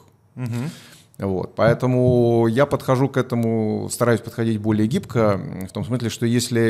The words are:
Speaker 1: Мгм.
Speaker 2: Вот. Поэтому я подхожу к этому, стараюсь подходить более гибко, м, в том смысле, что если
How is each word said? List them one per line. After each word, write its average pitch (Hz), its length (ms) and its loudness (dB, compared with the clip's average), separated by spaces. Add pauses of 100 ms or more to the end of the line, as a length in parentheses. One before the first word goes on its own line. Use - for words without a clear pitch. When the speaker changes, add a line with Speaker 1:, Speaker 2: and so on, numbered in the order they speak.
(340)
Speaker 1:
Мгм. 120 360 -6 (480)
Speaker 2:
Вот. 95 360 -6
Поэтому 120 920 4
я 123 180 2
подхожу 131 420 0
к - 80 -12
этому, 113 760 -2
стараюсь 117 280 2
подходить 113 380 -2
более 107 300 0
гибко, 110 520 0
м, 95 280 -10
в - 40 -20
том 104 120 -6
смысле, 117 260 -4
что - 160 -4
если 120 420 0